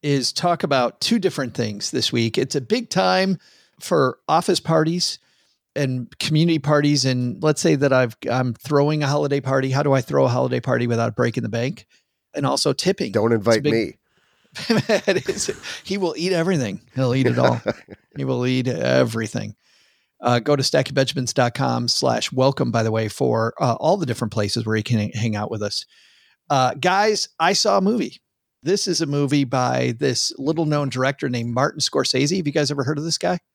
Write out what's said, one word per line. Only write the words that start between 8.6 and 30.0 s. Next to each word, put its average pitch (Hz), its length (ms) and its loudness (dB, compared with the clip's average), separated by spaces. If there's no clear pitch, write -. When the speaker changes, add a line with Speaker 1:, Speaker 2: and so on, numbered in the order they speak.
Speaker 1:
a 139 40 0
holiday 143 340 0
party. 135 300 0
How 139 120 0
do 143 100 2
I 135 80 2
throw 139 240 0
a 127 40 2
holiday 127 300 0
party 123 280 0
without 117 280 -2
breaking 120 280 -2
the 113 60 -6
bank? 117 360 -6
And 143 120 -4
also 139 280 0
tipping. 175 380 -2
Speaker 2:
Don't 110 200 2
Speaker 1:
It's 110 160 0
a 117 40 4
Speaker 2:
invite 113 120 2
Speaker 1:
big 147 100 0
Speaker 2:
me. 113 200 -2
Speaker 1:
<laughs> - 160 -12
It 180 220 0
is. - 200 -4
He 190 140 -4
will 180 200 -2
eat 185 160 -2
everything. 165 480 0
He'll 131 220 0
eat 135 120 4
it 123 120 2
all. 123 260 2
Speaker 2:
<laughs> 110 60 0
Speaker 1:
He 139 80 -4
will 123 200 -2
eat 127 220 0
everything. 117 880 -2
Uh, 120 200 2
go 143 180 2
to 135 40 -2
stackingbenjamins 131 720 0
dot 120 200 2
com 123 340 -2
slash 120 440 0
welcome, 131 400 2
by 113 120 2
the 110 80 0
way, 110 160 0
for, 113 540 0
uh, 135 180 2
all 165 160 2
the 185 100 -4
different 117 280 -4
places 113 320 -2
where 110 100 -2
you 107 80 -2
can 107 300 0
hang 110 240 -2
out 104 120 -6
with 104 140 -6
us. - 220 -6
Uh, 131 240 2
guys, 196 560 0
I 175 140 4
saw 202 240 2
a 190 40 4
movie. 208 400 -2
This 190 240 0
is 165 140 0
a 165 40 0
movie 143 400 2
by 127 520 0
this 131 400 -2